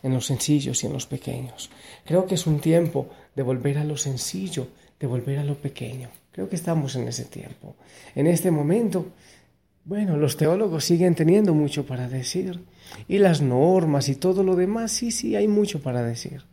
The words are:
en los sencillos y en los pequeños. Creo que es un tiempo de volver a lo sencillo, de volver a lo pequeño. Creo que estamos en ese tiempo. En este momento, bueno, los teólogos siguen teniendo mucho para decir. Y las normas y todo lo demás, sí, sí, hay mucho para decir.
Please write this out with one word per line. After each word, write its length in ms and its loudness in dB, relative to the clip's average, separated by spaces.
en 100 0
los 140 0
sencillos 560 0
y 40 -4
en 60 -4
los 140 -6
pequeños. 640 -10
Creo 220 2
que 80 -2
es 120 -2
un 140 2
tiempo 480 2
de 80 -4
volver 360 -2
a 60 -2
lo 120 -4
sencillo, 720 -6
de 60 -4
volver 320 -2
a 60 -2
lo 120 -2
pequeño. 540 -10
Creo 140 -6
que 60 -4
estamos 400 -2
en 120 -4
ese 160 -8
tiempo. 520 -16
En 120 2
este 240 2
momento, 560 0
bueno, 320 -2
los 180 2
teólogos 480 2
siguen 300 4
teniendo 400 4
mucho 320 0
para 240 -6
decir. 500 -6
Y 80 0
las 240 6
normas 720 4
y 60 0
todo 260 0
lo 120 4
demás, 380 0
sí, 200 -2
sí, 220 -2
hay 140 2
mucho 340 2
para 200 -2
decir. 400 -6